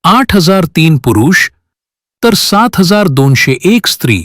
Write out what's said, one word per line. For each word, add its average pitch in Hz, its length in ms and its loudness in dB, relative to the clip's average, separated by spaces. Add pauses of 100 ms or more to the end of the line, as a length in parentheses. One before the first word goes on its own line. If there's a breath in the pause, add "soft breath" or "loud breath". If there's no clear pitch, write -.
आठ 220 320 0
हजार 185 300 2
तीन 160 320 0
पुरुष 120 520 0 (720)
तर 233 100 2
सात 208 460 -2
हजार 196 280 0
दोनशे 135 560 0
एक 214 240 0
स्त्री 104 380 -4